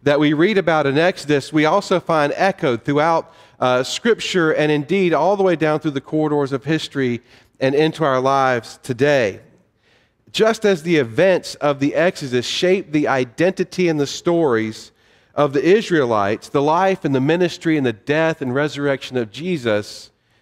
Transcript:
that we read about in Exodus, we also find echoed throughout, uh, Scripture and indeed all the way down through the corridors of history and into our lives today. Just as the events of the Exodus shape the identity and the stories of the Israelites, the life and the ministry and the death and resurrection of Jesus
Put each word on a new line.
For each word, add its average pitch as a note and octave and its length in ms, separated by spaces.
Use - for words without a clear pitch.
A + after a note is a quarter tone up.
that C#3+ 160
we D3+ 140
read F3+ 220
about D#3+ 300
in C#3 120
Exodus, D3 540
we D3+ 120
also F#3 340
find D3+ 380
echoed D#3+ 480
throughout, D3+ 500
uh, B2+ 240
Scripture F3+ 680
and D3+ 180
indeed D#3+ 440
all E3 200
the G3 80
way F#3 140
down D3+ 240
through D#3 100
the C#3 100
corridors D3 520
of C3 120
history C3+ 580
and C3+ 160
into D#3 300
our C3 160
lives C3 640
today. B2+ 580
Just A3 360
as F#3 160
the E3+ 140
events D3 580
of C#3+ 260
the C#3 140
Exodus C#3 500
shape F3+ 480
the D3 160
identity E3+ 800
and D3+ 100
the C#3+ 80
stories B2+ 840
of C#3+ 200
the C#3 100
Israelites, C3 840
the C#3+ 100
life F3+ 460
and C#3 80
the C3 60
ministry E3 580
and C3 80
the A#2 80
death D#3+ 480
and B2+ 120
resurrection C#3 640
of A#2 160
Jesus B2+ 800